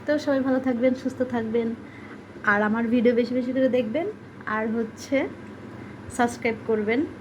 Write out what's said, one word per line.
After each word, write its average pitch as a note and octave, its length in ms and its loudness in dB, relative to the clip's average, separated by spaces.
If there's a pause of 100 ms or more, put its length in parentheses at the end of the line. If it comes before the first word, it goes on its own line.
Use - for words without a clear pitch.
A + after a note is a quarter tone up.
তো D4 160 0
সবাই C#4 280 2
ভালো C4 200 4
থাকবেন, B3+ 340 4
সুস্থ - 180 -4 (140)
থাকবেন, A3+ 340 0 (840)
আর G3+ 100 4
আমার A3 320 2
ভিডিও B3 260 6
বেশি B3 140 2
বেশি B3 200 0
করে C4 160 4
দেখবেন, B3+ 380 0 (480)
আর A3 80 0 (100)
হচ্ছে A3+ 440 -2 (1000)
সাবস্ক্রাইব A#3+ 420 0 (100)
করবেন। A3 320 2 (220)